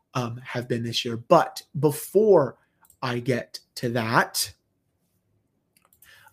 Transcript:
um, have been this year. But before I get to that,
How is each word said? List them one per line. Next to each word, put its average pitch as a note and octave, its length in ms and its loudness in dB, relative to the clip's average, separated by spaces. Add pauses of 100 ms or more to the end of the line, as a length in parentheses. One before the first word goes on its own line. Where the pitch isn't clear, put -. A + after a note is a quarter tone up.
(140)
um, A#2+ 300 -4
have B2 240 -8
been A#2 160 -2
this A#2 220 -4
year. A#2 120 -6
But - 440 2 (180)
before D#3 760 2 (440)
I B2 180 -4
get A#2+ 400 -4 (160)
to B2+ 140 -4
that, A#2+ 640 0 (1800)